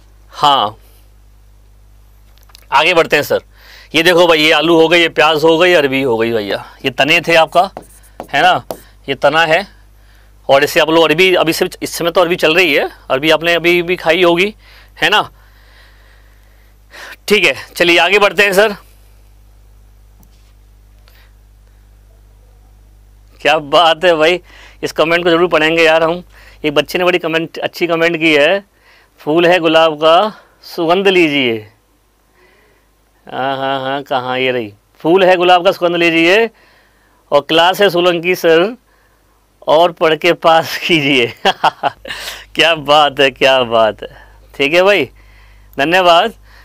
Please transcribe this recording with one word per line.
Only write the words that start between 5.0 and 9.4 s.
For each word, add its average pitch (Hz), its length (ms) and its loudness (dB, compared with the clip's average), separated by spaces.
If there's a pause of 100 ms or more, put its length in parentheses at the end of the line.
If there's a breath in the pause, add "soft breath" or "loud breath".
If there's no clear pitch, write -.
प्याज 156 340 0
हो 165 140 2
गई, 180 160 2
अरबी 139 280 0
हो 127 160 -2
गई 117 140 -2
भैया, 104 340 -6 (200 loud breath)
ये 135 60 -14
तने 156 300 0
थे 165 140 -2
आपका, 170 340 2 (640 soft breath)
है 143 100 -2
ना, 165 220 0 (460 loud breath)
ये 139 60 -6
तना 151 300 0